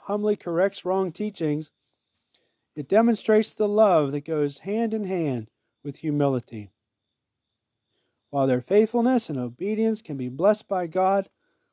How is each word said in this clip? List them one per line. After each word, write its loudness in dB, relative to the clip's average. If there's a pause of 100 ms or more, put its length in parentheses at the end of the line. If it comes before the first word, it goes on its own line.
humbly 0
corrects -2
wrong -2
teachings, -4 (1040)
it -10
demonstrates 4
the 0
love 4
that -6
goes -2
hand -4
in -4
hand -2 (360)
with -10
humility. -2 (1600)
While 0
their 0
faithfulness 2
and -4
obedience -2
can -10
be -6
blessed 0
by -4
God, 0 (440)